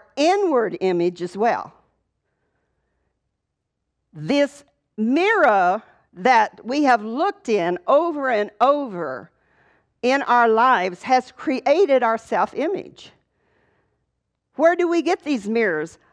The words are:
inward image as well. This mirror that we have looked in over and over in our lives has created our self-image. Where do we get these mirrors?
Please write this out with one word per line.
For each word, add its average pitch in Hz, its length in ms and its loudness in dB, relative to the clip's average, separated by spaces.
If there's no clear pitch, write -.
inward 294 680 0
image 180 400 0
as 180 160 -10
well. 196 340 -2
This 262 520 -2
mirror 226 840 2
that 220 520 0
we 269 180 -2
have 240 200 4
looked 294 440 -4
in 175 380 0
over 294 460 0
and 208 180 -2
over 208 720 -2
in 262 220 0
our 240 240 2
lives 220 560 0
has 254 280 -2
created 277 680 0
our 226 160 0
self-image. - 920 -6
Where 330 200 4
do 349 120 0
we 339 160 0
get 339 200 -2
these 233 240 -4
mirrors? 196 520 -2